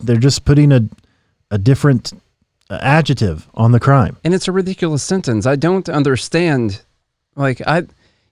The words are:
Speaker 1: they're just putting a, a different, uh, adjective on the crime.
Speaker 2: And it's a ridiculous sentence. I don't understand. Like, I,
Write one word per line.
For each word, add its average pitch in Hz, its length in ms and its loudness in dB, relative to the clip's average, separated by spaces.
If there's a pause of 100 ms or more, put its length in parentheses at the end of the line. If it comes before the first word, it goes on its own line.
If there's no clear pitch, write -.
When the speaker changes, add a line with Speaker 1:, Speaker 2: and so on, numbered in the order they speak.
Speaker 1:
they're 117 160 0
just 131 260 0
putting 143 300 4
a, 123 80 4 (720)
a 107 60 -2
different, 127 540 0 (580)
uh, 98 120 -10
adjective 131 720 0
on 117 180 2
the 120 80 4
crime. 131 460 0
Speaker 2:
And 170 80 0
it's 190 160 -4
a - 20 -4
ridiculous 180 520 -4
sentence. 127 420 -2
I 139 100 2
don't 180 320 -2
understand. 139 920 -2 (560)
Like, 135 280 -4
I, 160 180 -2 (480)